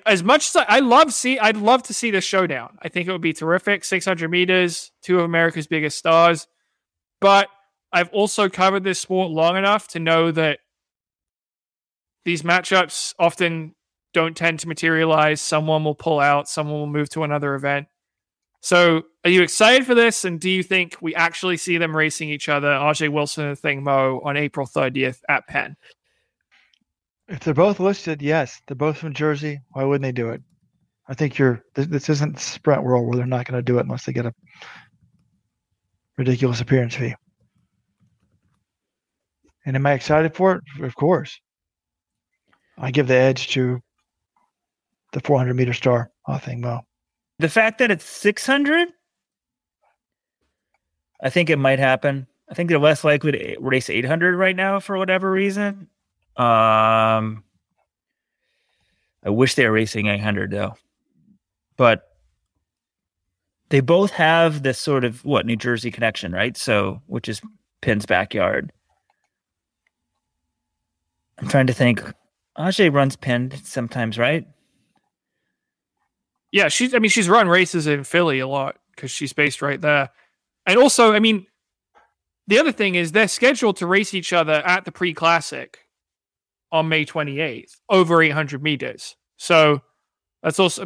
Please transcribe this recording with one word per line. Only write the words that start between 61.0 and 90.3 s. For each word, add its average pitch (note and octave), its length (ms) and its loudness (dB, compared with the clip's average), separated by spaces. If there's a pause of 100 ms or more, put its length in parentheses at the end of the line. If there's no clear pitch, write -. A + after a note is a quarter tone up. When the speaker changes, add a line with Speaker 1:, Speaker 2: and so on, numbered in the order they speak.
Speaker 3:
But A#2 260 4 (1700)
they C#3 100 4
both F3 320 2
have D#3+ 500 2
this C3+ 160 -2
sort C3+ 280 -2
of, A#2+ 180 -6
what, B2+ 220 0
New A#2 100 -2
Jersey A#2+ 360 -4
connection, G#2+ 420 -4
right? G#2+ 240 -4
So, G2+ 500 -2
which A#2+ 220 -10
is G#2+ 120 -10 (400)
Penn's G#2 240 -2
backyard. G2 640 -2 (2750)
I'm - 100 -10
trying C3+ 200 2
to B2 60 0
think. B2 300 0 (540)
Ajay F3 360 2
runs C#3 220 0
Penn B2+ 360 -4 (120)
sometimes, A#2 540 -6
right? C3+ 280 0 (2000)
Speaker 1:
Yeah, F#3+ 160 4
she's, B3+ 260 0
I A#3+ 60 4
mean, A3 100 2
she's G3 180 2
run G3+ 220 6
races F3 380 2
in C#3+ 160 0
Philly D#3+ 360 0
a C3 80 -4
lot C3+ 300 -6 (180)
'cause C3 160 -12
she's C3+ 220 -8
based D3 280 -2
right C#3+ 180 -4
there. D3 300 0 (560)
And F#3+ 120 4
also, A#3+ 360 6
I G#3 60 4
mean, G#3+ 280 0 (1000)
the G#3+ 120 4
other D#4 120 2
thing G3 240 -2
is E3+ 160 -2
they're G#3 160 2
scheduled A#3+ 500 0
to F3 100 -6
race G3 260 0
each F#3 180 -6
other D#3 340 2
at F#3 200 0
the E3+ 60 -12
Pre-Classic D#3+ 880 -2 (920)
on D#3+ 180 -2
May D#3 160 -2
twenty-eighth C#3+ 760 -10 (100)
over E3+ 320 4
eight D#3 100 2
hundred C#3+ 320 -6
meters. C3+ 520 -8 (220)
So D3+ 440 4 (600)